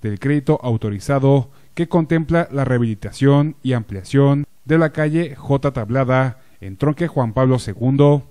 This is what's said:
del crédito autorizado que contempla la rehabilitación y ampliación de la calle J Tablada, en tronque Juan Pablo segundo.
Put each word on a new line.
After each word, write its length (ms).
del 200
crédito 420
autorizado 880
que 140
contempla 640
la 120
rehabilitación 1000
y 80
ampliación 720
de 140
la 120
calle 440
J 380
Tablada, 640
en 160
tronque 320
Juan 240
Pablo 260
segundo. 720